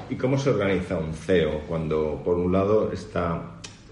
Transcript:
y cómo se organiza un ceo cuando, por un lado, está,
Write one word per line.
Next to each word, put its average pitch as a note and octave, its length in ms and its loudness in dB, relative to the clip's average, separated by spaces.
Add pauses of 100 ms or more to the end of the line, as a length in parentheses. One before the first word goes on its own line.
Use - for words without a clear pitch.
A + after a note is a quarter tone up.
y B2+ 60 -6
cómo C3 220 0
se C3+ 140 2
organiza G2 480 0
un D#2+ 140 -4
ceo D#2 540 2
cuando, D#2 560 -2
por F2 140 2
un F2 140 2
lado, G2+ 420 4
está, F2 680 -4 (320)